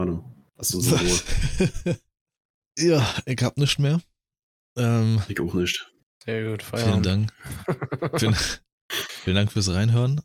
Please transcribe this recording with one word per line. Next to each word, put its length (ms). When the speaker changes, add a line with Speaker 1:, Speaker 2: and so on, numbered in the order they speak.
Speaker 1:
Ahnung. 460
Lass 180
uns 140
in 100
Ruhe. 1040
Speaker 2:
<laughs> 40
Ja, 380
ich 160
hab 160
nichts 220
mehr. 220
Ähm, 520
Speaker 1:
Ich 100
auch 160
nicht. 380
Speaker 3:
Sehr 260
gut, 140
Speaker 2:
vielen 180
Speaker 3:
Feierabend. 240
Speaker 2:
Dank. 260
Speaker 3:
<laughs> 60
Speaker 2:
Vielen, 160
vielen 140
Dank 160
fürs 200
Reinhören 520